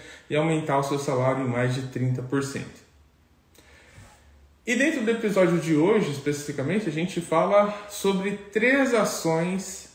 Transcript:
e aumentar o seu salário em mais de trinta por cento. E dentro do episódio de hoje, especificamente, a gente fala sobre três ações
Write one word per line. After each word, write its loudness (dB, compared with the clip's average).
e -2
aumentar 0
o 2
seu -2
salário 0
em 0
mais 0
de -4
trinta -2
por -2
cento. -10
E 0
dentro 2
do 2
episódio 2
de 2
hoje, 4
especificamente, -4
a -2
gente -4
fala 2
sobre -2
três 2
ações -2